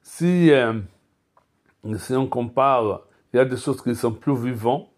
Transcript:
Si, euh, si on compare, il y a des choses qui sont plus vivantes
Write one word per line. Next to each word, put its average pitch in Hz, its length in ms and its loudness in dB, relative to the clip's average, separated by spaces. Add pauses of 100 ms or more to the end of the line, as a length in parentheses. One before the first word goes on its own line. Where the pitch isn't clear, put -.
Si, 175 500 2
euh, 120 220 4 (1200)
si - 180 -8
on 131 140 0
compare, 120 760 0 (280)
il 120 60 0
y - 20 4
a 131 60 6
des 127 100 -6
choses - 260 -4
qui - 140 -2
sont 117 160 -2
plus 139 240 -2
vivantes 120 640 -4